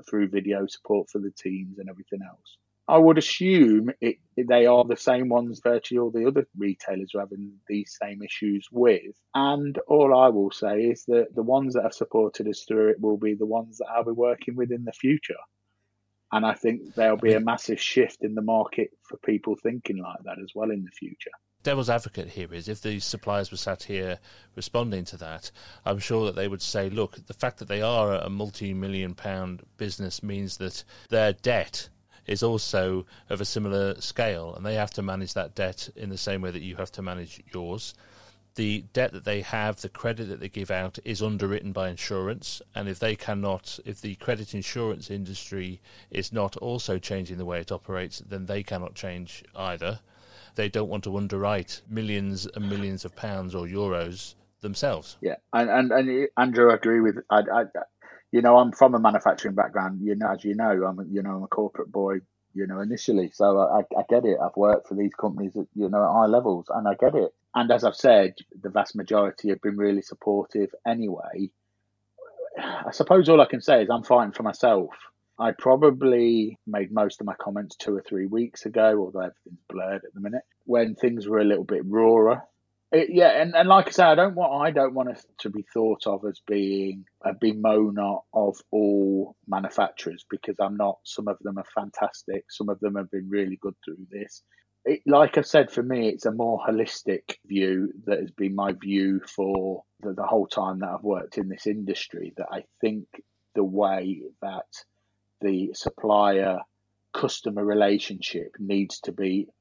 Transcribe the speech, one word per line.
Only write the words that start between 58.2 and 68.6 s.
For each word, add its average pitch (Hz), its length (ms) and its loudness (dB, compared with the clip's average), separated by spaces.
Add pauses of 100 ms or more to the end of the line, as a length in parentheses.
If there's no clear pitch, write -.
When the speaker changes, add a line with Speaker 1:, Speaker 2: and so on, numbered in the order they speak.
Speaker 1:
you 120 100 4
know, 120 160 10
I'm 123 140 6
from 127 220 8
a 117 40 2
manufacturing 107 560 2
background, 95 480 -2
you 104 120 -2
know, 104 160 -2
as 95 140 -4
you 101 100 -2
know, 104 300 2
I'm, 92 260 -6
you 98 120 -4
know, 98 140 -6
I'm 95 60 -8
a 95 60 -10
corporate - 420 -4
boy, 98 280 -2 (340)
you 95 140 -6
know, 95 140 -8
initially, 104 520 -2
so 101 280 4
I, 107 180 4
I, - 220 0
I - 100 -2
get 120 160 4
it. 98 180 4
I've 87 100 -4
worked 104 340 4
for 98 60 -8
these 101 240 -2
companies 101 380 -4
at, 101 180 -6
you 104 140 -2
know, 101 160 2
at 80 80 2
high 110 140 6
levels, 107 420 2
and 107 180 -4
I 101 140 0
get 139 140 4
it. 107 180 0 (220)
And 120 160 0
as 120 140 4
I've 101 120 2
said, 104 380 6 (280)